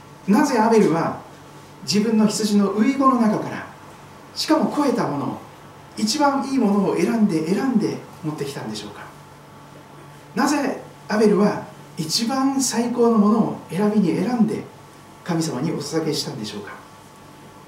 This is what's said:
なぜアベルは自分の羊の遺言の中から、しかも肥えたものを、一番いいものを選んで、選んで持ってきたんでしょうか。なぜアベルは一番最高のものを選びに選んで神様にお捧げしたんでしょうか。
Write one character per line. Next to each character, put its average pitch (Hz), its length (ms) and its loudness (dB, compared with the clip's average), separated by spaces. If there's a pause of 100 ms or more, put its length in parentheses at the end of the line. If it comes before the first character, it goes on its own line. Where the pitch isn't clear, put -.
(280)
な 247 160 4
ぜ 262 140 0
ア 220 100 4
ベ 220 120 6
ル 160 120 4
は - 280 -2 (640)
自 175 180 0
分 220 180 2
の 214 80 4
羊 202 320 2
の 196 160 2 (100)
遺 269 80 2
言 269 60 -2
の 254 160 4
中 214 240 2
か - 100 -6
ら、 - 180 -10 (680)
し - 120 -6
か 311 120 4
も - 120 0
肥 294 200 0
え - 20 2
た 143 140 0
も 139 120 -4
の 120 80 -4
を、 107 120 -8 (580)
一 214 220 -2
番 285 280 2
い 269 80 -6
い 262 40 2
も 202 140 2
の 196 180 2
を - 60 0
選 202 160 0
ん 220 140 2
で、 160 280 0
選 254 100 -2
ん 233 140 2
で 170 200 -2 (240)
持 151 100 -6
っ - 40 -8
て 143 80 -6
き 135 80 -8
た 139 100 -10
ん 107 80 -10
で 110 60 -8
し 107 80 -12
ょ 104 40 -14
う - 20 -16
か。 - 120 -18 (1300)
な 240 120 0
ぜ 277 360 -2 (260)
ア 202 100 -2
ベ 226 100 6
ル 180 100 4
は - 260 0 (320)
一 175 300 -4
番 269 340 0
最 240 320 -2
高 233 180 4
の 214 80 4
も 202 120 6
の 233 100 4
を - 180 -2 (120)
選 208 220 0
び 214 80 2
に 151 160 2
選 233 200 -2
ん 220 100 4
で - 160 -4 (600)
神 165 180 -2
様 139 180 -6
に 165 120 -2
お 165 60 -6
捧 160 260 -4
げ - 80 -2
し - 120 -4
た 156 80 -10
ん - 60 -10
で 107 60 -8
し 101 100 -10
ょ 101 40 -10
う - 40 -10
か。 - 100 -14 (960)